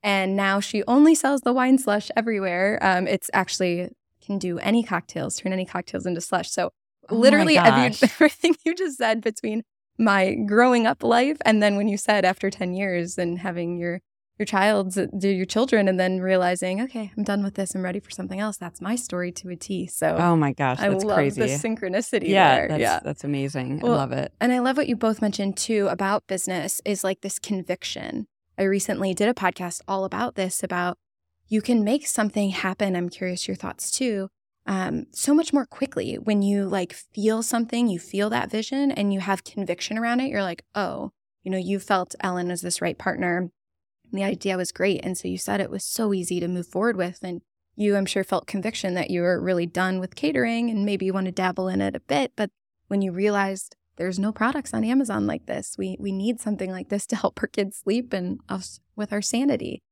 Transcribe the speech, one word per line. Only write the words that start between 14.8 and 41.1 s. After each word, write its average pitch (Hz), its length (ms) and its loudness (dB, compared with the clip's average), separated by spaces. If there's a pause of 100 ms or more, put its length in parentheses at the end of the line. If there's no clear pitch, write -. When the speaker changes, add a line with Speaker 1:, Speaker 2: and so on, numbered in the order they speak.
Speaker 1:
your 190 220 2
children, 214 440 4
and 185 120 2
then 185 200 0
realizing, 185 640 0
"Okay, 233 340 -8
I'm 214 60 -4
done 202 220 0
with 196 100 -4
this. 190 200 -4
I'm 190 80 -4
ready 185 180 -4
for - 100 -20
something 190 300 -8
else." 208 160 -4
That's 175 240 -12
my 202 160 -4
story 180 360 -4
to 180 180 -12
a 175 60 -10
T. 180 300 -6
So 160 320 0
Speaker 2:
Oh 170 180 4
my 147 160 4
gosh, 131 280 0
Speaker 1:
I 202 80 2
Speaker 2:
that's 196 160 0
Speaker 1:
love 208 120 2
Speaker 2:
crazy. 139 260 0
Speaker 1:
the - 40 2
synchronicity 196 840 -2
Speaker 2:
Yeah, 180 280 6
Speaker 1:
there. - 120 0
Speaker 2:
that's, 156 120 -2
Speaker 1:
Yeah. 101 240 2
Speaker 2:
that's 147 200 -8
amazing. 139 560 -4
Speaker 1:
Well, 240 120 2
Speaker 2:
I 226 40 4
love 135 160 0
it. 135 280 -4
Speaker 1:
and 247 120 2
I 254 60 2
love 254 180 0
what 294 120 0
you 240 80 0
both 220 260 0
mentioned 196 340 -2
too 208 320 0
about 196 380 -2
business 185 580 -4
is, 202 200 -2
like, 190 160 -2
this - 180 -8
conviction. - 880 -6 (320)
I 190 60 0
recently 196 500 0
did 208 140 2
a 247 60 2
podcast 180 520 -4
all 196 180 -4
about 208 320 -6
this, 185 260 -4
about 180 340 -4 (520)
you 220 120 2
can 226 240 2
make 247 220 0
something 208 440 0
happen. 190 460 -2
I'm 175 140 -2
curious 180 360 -6
your 190 100 -6
thoughts - 340 -8
too. 208 380 -2 (380)
Um, 185 460 -4
so - 220 2
much 320 180 2
more 285 140 2
quickly - 480 -4
when 208 260 0
you, 202 240 2
like, 190 280 -2
feel 220 500 -2
something, 233 460 0
you 180 100 0
feel 202 320 -4
that 233 200 -2
vision 269 400 -2
and 202 220 -2
you 190 80 -2
have 190 240 -2
conviction 190 540 -6
around 233 220 0
it. 269 100 -2
You're 208 120 -2
like, 175 200 -6 (120)
"Oh, - 360 -4 (320)